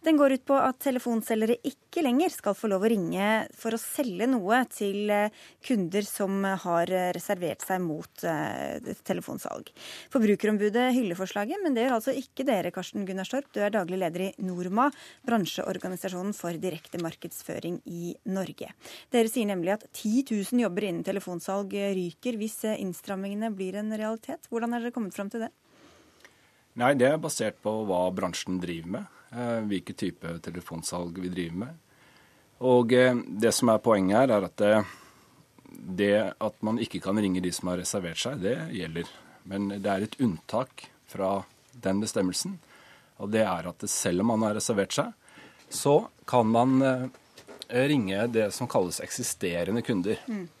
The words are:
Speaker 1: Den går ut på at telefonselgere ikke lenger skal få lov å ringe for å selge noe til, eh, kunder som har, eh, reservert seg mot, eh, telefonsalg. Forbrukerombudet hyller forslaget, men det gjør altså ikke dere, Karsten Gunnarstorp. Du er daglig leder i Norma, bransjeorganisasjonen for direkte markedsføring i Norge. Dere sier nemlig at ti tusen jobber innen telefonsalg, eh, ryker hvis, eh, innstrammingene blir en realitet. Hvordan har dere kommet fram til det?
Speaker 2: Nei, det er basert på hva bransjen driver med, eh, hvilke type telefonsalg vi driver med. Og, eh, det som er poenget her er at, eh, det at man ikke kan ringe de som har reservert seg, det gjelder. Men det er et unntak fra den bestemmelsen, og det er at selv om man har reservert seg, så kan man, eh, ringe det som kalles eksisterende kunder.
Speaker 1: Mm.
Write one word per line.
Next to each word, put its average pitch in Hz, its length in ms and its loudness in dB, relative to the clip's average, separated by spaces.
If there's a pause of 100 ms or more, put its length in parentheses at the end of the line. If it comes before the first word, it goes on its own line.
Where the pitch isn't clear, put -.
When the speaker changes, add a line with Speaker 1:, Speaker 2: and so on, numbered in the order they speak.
Speaker 1:
Den 320 160 6
går 269 160 6
ut 262 80 -4
på 277 160 2
at 262 240 2
telefonselgere 233 800 0
ikke - 400 -4
lenger 277 260 4
skal - 240 -2
få 226 160 -4
lov 190 140 0
å 226 80 6
ringe 185 340 0 (300)
for 226 180 -6
å 226 60 -4
selge 220 480 -2
noe 226 300 2 (120)
til, 208 400 -2
eh, 208 200 4 (340)
kunder 202 400 0
som 196 400 -2
har, 185 380 0 (100)
eh, 180 240 2
reservert 175 500 -4
seg 185 140 -2
mot, 165 420 -6
eh, 143 560 -4 (240)
telefonsalg. - 680 -8 (400)
Forbrukerombudet 214 800 4
hyller 226 240 2
forslaget, 208 460 -4
men 320 120 2
det 233 140 2
gjør 254 80 2
altså 247 180 0
ikke - 320 -6
dere, 185 240 2
Karsten 190 360 -6
Gunnarstorp. 190 460 -6
Du 208 80 -2
er 208 100 2
daglig 190 280 -2
leder 175 220 -2
i 190 220 -4
Norma, 185 480 0 (360)
bransjeorganisasjonen 185 1080 -2
for 170 180 -6
direkte 170 480 -6
markedsføring - 840 -8
i 170 280 -8 (120)
Norge. 190 420 -6 (420)
Dere 226 160 4
sier 226 200 0
nemlig 185 260 0
at - 220 -4
ti 226 280 0
tusen 226 380 0
jobber 202 220 0
innen 170 200 -2
telefonsalg, 190 680 -4
eh, 202 220 0
ryker 185 420 -4
hvis, 214 300 -6
eh, 214 100 0
innstrammingene 196 800 -6
blir 190 200 -6
en 214 140 -4
realitet. 220 500 -4 (100)
Hvordan 233 220 -2
har 240 80 -2
dere 233 120 -4
kommet 214 220 -4
fram 202 160 -6
til 233 100 -6
det? 226 100 -6 (1300)
Speaker 2:
Nei, 123 160 4
det 131 180 6
er 156 60 2
basert - 460 -4
på 110 240 -2
hva 92 280 2
bransjen 92 460 -4
driver 85 260 -6
med, 98 200 -6 (260)
eh, 117 340 -2
hvilke 98 300 -4
type 85 460 -6
telefonsalg 87 760 -8
vi 90 100 -4
driver 87 280 -4
med. 113 120 -6 (920)
Og, 123 320 6
eh, 127 220 8
det 117 400 2
som 123 160 4
er 110 80 6
poenget 98 340 4 (160)
her - 100 4
er 98 60 2
at, 87 160 -6
eh, 104 220 6 (1120)
det 101 460 4
at 107 220 -2
man 110 160 0
ikke 113 240 -4
kan 98 140 0
ringe 95 260 2
de 90 80 0
som 92 200 -6
har 90 80 -2
reservert 90 400 -4
seg, 131 220 -4
det 104 180 0 (140)
gjelder. 85 340 -6 (400)
Men 98 220 -4
det 98 180 -4
er 98 160 0
et 113 160 -6
unntak 110 640 -4 (240)
fra 95 360 -2 (360)
den 98 200 0
bestemmelsen, 110 580 -2 (600)
og 104 120 -8
det 110 160 4
er 90 220 -2
at 87 100 -12 (100)
selv 90 320 0
om 107 60 4
man 113 160 2
har 107 120 2
reservert 101 380 0
seg, 220 200 -2 (580)
så 151 360 4 (200)
kan 120 200 4
man, 131 360 6
eh, 127 260 2 (640)
ringe 120 600 2
det 110 220 2
som 123 160 -6
kalles 92 320 0
eksisterende 95 840 -2
kunder. 104 360 0 (100)
Speaker 1:
Mm. 196 200 -6 (120)